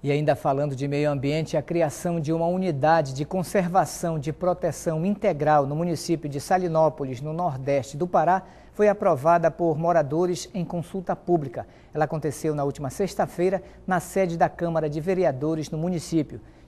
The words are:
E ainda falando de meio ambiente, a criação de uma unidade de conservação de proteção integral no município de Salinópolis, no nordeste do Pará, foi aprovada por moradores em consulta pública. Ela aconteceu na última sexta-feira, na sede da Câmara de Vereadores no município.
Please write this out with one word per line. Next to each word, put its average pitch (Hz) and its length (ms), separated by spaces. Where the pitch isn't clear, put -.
E 143 120
ainda 147 200
falando 139 440
de 139 100
meio 143 240
ambiente, 147 460
a 147 40
criação 170 600
de 151 100
uma 165 160
unidade 160 640
de 143 120
conservação 175 920
de 147 140
proteção 175 760
integral 151 600
no 143 100
município 165 540
de 139 100
Salinópolis, 160 800
no 151 140
nordeste 143 640
do 180 100
Pará, 180 360
foi 208 160
aprovada 170 640
por 165 260
moradores 165 760
em 180 100
consulta 180 540
pública. 139 500
Ela 151 120
aconteceu 151 500
na 147 80
última 139 260
sexta-feira, 185 720
na 185 140
sede 170 380
da 170 100
Câmara 160 420
de 151 120
Vereadores 156 680
no 160 80
município. 160 600